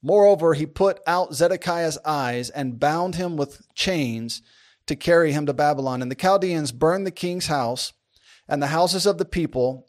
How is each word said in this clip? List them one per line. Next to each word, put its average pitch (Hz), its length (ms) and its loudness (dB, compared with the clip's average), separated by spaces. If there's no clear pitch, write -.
Moreover, 175 500 6
he 151 140 -2
put 190 400 0
out 170 280 0
Zedekiah's 170 680 0
eyes 123 460 -2
and 127 280 -6
bound 170 360 0
him 170 240 -4
with 139 240 -6
chains 117 680 -4
to 151 80 -4
carry 170 380 4
him 147 140 -2
to 139 80 -2
Babylon. 135 480 0
And 123 80 -6
the 135 40 -6
Chaldeans 180 580 0
burned 170 340 0
the 185 40 -4
king's 180 360 -6
house 127 480 -4
and 143 160 -2
the 139 40 -2
houses 170 400 0
of 196 100 2
the 180 80 -2
people 131 640 -2